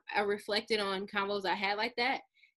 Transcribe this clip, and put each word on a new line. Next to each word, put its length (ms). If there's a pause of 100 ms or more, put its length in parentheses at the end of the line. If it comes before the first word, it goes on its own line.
(140)
I 80
reflected 580
on 260
convos 400
I 80
had 240
like 180
that, 240 (380)